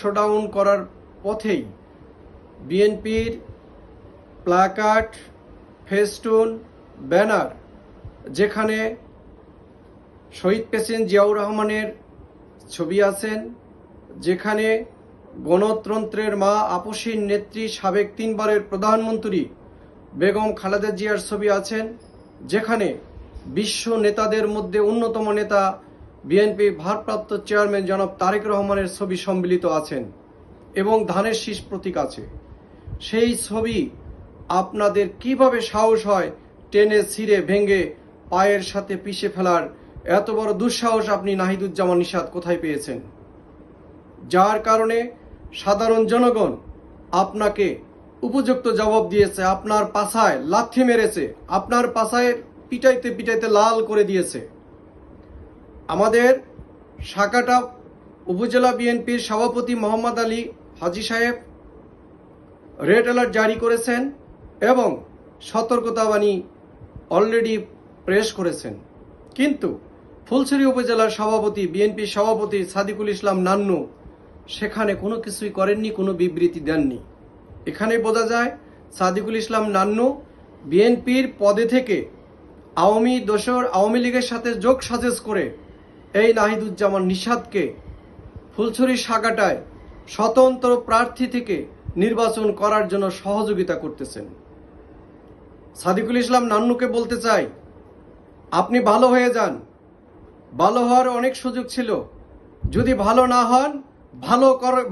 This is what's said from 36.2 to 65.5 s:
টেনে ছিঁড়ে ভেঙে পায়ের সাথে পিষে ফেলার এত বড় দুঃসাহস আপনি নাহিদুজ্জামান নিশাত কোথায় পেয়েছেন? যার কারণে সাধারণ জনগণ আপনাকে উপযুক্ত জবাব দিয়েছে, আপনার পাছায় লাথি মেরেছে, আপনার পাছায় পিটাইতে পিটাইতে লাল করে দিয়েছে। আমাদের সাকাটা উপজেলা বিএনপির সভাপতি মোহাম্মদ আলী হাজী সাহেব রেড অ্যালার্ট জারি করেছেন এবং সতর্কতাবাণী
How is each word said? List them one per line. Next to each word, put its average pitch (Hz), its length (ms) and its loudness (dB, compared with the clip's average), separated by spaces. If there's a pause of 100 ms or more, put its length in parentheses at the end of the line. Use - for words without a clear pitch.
টেনে 208 280 4 (120)
ছিঁড়ে 208 260 2 (120)
ভেঙে 196 320 2 (500)
পায়ের 190 400 4
সাথে 196 220 -6 (100)
পিষে 202 320 -6
ফেলার 180 280 2 (540)
এত 208 100 0 (100)
বড় 214 140 0 (100)
দুঃসাহস 226 440 0 (120)
আপনি 190 140 -4 (100)
নাহিদুজ্জামান 185 600 0
নিশাত 175 220 -4 (100)
কোথায় 175 280 -2
পেয়েছেন? 139 340 -6 (1400)
যার 202 240 4 (100)
কারণে 220 300 2 (640)
সাধারণ 226 400 2 (100)
জনগণ 233 400 2 (720)
আপনাকে 202 460 0 (600)
উপযুক্ত 254 380 0 (140)
জবাব 214 240 2 (100)
দিয়েছে, 196 280 2 (140)
আপনার 214 280 0 (120)
পাছায় 202 420 2 (160)
লাথি 240 360 2
মেরেছে, 214 340 2 (340)
আপনার 240 280 0 (100)
পাছায় 240 360 2 (380)
পিটাইতে 254 380 2 (100)
পিটাইতে 226 300 -2 (100)
লাল 226 200 6 (120)
করে 208 220 4
দিয়েছে। 170 300 -2 (1500)
আমাদের 226 380 4 (840)
সাকাটা 247 440 2 (760)
উপজেলা 240 460 2
বিএনপির 240 500 -2
সভাপতি 240 440 -2 (100)
মোহাম্মদ 226 400 -2
আলী 226 180 -2 (400)
হাজী 180 280 -4
সাহেব 233 260 0 (1500)
রেড 226 180 6
অ্যালার্ট 247 300 0
জারি 220 260 2
করেছেন 233 380 0 (720)
এবং 247 180 2 (600)
সতর্কতাবাণী 226 840 0 (840)